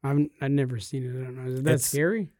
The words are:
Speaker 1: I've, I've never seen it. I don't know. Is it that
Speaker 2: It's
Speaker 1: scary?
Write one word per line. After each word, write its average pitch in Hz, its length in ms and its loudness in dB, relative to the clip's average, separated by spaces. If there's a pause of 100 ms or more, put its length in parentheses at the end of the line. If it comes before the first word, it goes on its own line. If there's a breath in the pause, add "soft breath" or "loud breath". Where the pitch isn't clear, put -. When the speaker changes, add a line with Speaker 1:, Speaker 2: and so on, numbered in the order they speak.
Speaker 1:
I've, 143 240 2 (120)
I've 139 120 0
never 131 280 0
seen 131 240 -6
it. 127 160 -6
I 131 40 -6
don't 127 120 -10
know. 127 160 -8
Is 131 80 -4
it 131 40 -4
that 156 120 4
Speaker 2:
It's 135 120 0
Speaker 1:
scary? 175 420 2 (100)